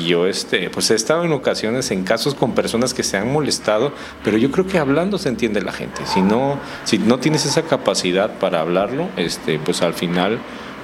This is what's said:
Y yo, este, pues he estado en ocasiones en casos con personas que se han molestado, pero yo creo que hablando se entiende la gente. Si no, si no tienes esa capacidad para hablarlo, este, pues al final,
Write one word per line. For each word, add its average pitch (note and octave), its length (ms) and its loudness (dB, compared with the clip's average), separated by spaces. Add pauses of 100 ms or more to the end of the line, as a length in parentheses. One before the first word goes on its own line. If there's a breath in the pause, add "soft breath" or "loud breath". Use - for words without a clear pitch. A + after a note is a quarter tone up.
Y E2 40 -4
yo, E2+ 200 4
este, F#2+ 420 -2
pues - 220 -2
he A2+ 40 4
estado D#3 300 2
en D#3+ 80 0
ocasiones A#2 580 0
en F#2+ 120 0
casos A#2 320 0
con A#2 180 0
personas A2+ 400 0
que A2 100 -2
se - 140 -2
han A2 140 0
molestado, C3 600 0 (320 loud breath)
pero G#2+ 140 4
yo B2+ 120 4
creo F#3 160 2
que F#3+ 140 0
hablando D#3+ 380 2
se D3 120 -2
entiende G#2+ 320 0
la - 120 -4
gente. - 320 -8
Si - 160 0
no, B2+ 360 2 (280 loud breath)
si A2+ 140 2
no A2 200 4
tienes D3+ 260 2
esa D3+ 180 0
capacidad F#2+ 760 2
para F2 220 2
hablarlo, G#2 560 0
este, D#2+ 420 -2
pues E2+ 220 -2
al E2+ 120 2
final, F2+ 460 0 (440 loud breath)